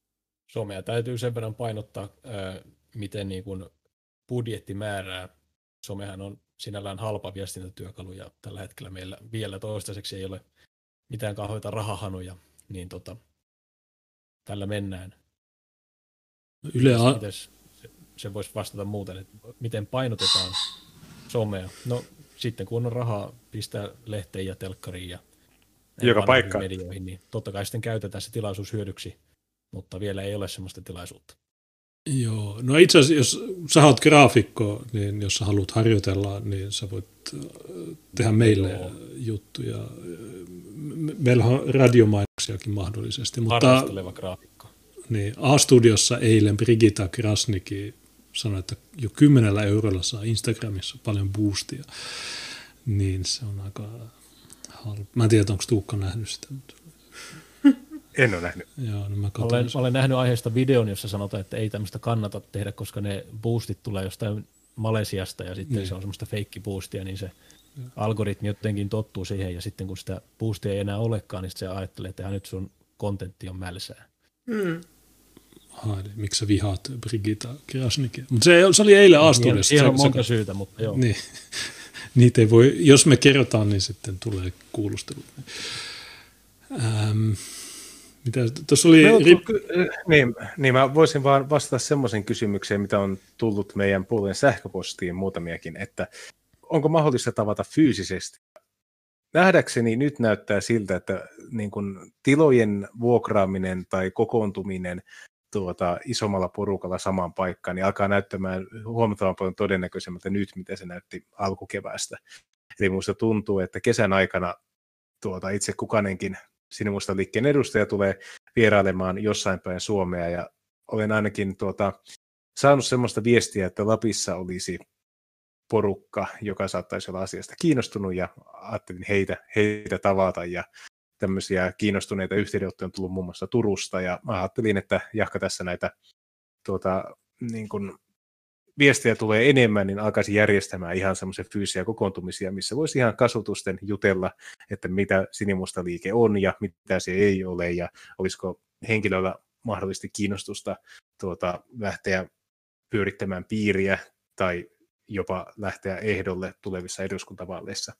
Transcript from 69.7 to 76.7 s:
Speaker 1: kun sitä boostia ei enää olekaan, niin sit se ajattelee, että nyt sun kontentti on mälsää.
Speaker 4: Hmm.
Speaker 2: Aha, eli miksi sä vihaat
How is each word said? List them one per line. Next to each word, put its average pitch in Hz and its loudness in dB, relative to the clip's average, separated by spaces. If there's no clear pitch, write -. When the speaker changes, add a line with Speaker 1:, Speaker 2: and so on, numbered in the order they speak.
Speaker 1:
kun 95 -12
sitä 95 -10
boostia 104 -4
ei 98 -2
enää 101 -4
olekaan, 107 -4
niin 90 -10
sit - -18
se 98 -8
ajattelee, 92 -10
että 92 -12
nyt 98 -8
sun 95 -10
kontentti 98 -8
on 92 -12
mälsää. 92 -14
Speaker 4:
Hmm. 180 -4
Speaker 2:
Aha, 104 -6
eli 98 -10
miksi 104 -6
sä 107 -2
vihaat 101 0